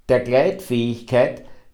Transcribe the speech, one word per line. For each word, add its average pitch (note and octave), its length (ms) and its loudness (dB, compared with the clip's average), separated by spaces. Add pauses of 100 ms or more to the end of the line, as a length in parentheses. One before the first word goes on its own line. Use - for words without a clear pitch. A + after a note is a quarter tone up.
der B2 120 4
Gleitfähigkeit A#2+ 1200 -2 (280)